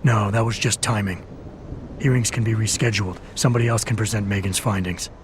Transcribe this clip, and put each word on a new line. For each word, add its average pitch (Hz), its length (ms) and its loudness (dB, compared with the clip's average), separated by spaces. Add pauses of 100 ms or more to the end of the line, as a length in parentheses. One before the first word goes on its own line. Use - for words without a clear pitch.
No, 107 280 4
that 113 140 2
was 113 120 -2
just - 240 0
timing. 101 420 -2 (760)
Hearings 127 320 2
can 120 120 0
be 110 100 2
rescheduled. 104 640 0 (180)
Somebody 120 320 4
else 117 160 2
can - 120 0
present 107 320 0
Megan's 98 300 0
findings. 92 540 -2 (120)